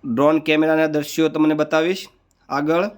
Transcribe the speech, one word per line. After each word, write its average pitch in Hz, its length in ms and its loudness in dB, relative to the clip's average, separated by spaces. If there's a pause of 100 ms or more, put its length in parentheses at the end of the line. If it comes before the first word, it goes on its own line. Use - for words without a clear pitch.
ડ્રોન 143 340 2
કેમેરાના 156 480 2
દ્રશ્યો 151 420 -2
તમને 156 240 2
બતાવીશ 160 540 -2 (420)
આગળ. 160 480 -2